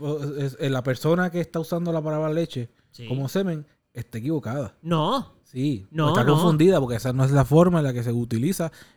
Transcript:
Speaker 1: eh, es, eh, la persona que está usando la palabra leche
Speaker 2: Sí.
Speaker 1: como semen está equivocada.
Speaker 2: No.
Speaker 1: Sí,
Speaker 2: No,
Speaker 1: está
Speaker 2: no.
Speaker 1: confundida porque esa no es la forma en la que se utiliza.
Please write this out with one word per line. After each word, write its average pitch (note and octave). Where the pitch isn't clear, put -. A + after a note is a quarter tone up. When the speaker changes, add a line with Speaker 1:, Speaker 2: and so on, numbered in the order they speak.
Speaker 1:
eh, C#3
es, C3+
eh, C#3
la B2+
persona E3
que F3
está E3
usando E3+
la D#3+
palabra D#3
leche D#3
Speaker 2:
Sí. A#2+
Speaker 1:
como C3
semen F3
está A#2+
equivocada. C3
Speaker 2:
No. E3+
Speaker 1:
Sí, B2+
Speaker 2:
No, D3+
Speaker 1:
está F3+
Speaker 2:
no. D3
Speaker 1:
confundida E3
porque A#2+
esa B2
no C3
es C3+
la C#3
forma E3+
en D3
la C3
que A#2+
se A#2+
utiliza. A#2+